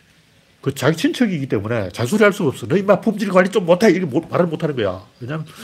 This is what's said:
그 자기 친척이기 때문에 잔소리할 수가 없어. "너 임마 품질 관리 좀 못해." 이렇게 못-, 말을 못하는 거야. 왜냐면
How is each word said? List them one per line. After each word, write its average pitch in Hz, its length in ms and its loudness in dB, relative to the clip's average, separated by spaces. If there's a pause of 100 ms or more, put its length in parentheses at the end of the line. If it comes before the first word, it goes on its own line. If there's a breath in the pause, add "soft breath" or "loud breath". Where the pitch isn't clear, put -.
(600 soft breath)
그 135 120 -4
자기 147 220 0
친척이기 180 520 -2
때문에 110 420 -4
잔소리할 202 420 2
수가 180 180 -2
없어. - 180 -8
"너 135 100 0
임마 196 240 2
품질 208 300 -2
관리 185 180 4
좀 196 160 0
못해." 175 260 4
이렇게 185 140 2
못-, 165 240 -4
말을 175 180 0
못하는 151 300 -4
거야. 95 280 -4 (140)
왜냐면 151 260 -8 (180 loud breath)